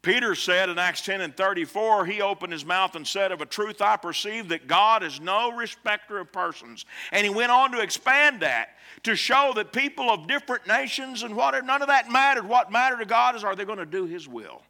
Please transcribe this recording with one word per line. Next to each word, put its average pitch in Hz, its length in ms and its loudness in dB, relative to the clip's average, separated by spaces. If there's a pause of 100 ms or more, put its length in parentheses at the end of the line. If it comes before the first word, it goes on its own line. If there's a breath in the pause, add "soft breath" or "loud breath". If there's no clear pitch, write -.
Peter 220 340 0
said 185 360 0
in 175 80 -4
Acts 180 240 -2
ten 196 180 -4
and 160 160 -8
thirty-four, 196 680 0
he 202 160 -4
opened 196 300 -4
his 151 120 -10
mouth 180 300 0
and 151 120 -10
said, 196 240 0
"Of 160 120 -6
a 147 40 -6
truth 208 360 -6
I 208 140 4
perceive 202 520 -6
that 160 180 -4
God 208 360 4
is 147 180 -8
no 208 320 -2
respecter 214 680 -6
of 175 140 -12
persons." 160 540 -8 (260 loud breath)
And 202 120 2
he 202 60 2
went 233 220 2
on 254 200 4
to 240 80 -2
expand 262 600 2
that 123 300 0 (320 loud breath)
to 226 120 0
show 262 420 4
that 214 160 -4
people 269 360 -2
of 175 180 0
different 254 400 -4
nations 254 580 -2
and 214 120 -8
whatever, 262 300 0
none 269 160 2
of 277 60 -2
that 262 220 4
mattered. 254 380 4
What 233 240 4
mattered 247 260 2
to 226 80 -6
God 240 300 2
is, 208 80 -10
are 196 100 0
they 196 100 -6
gonna 196 200 -6
do 175 220 -4
his 165 200 -10
will? 104 440 -14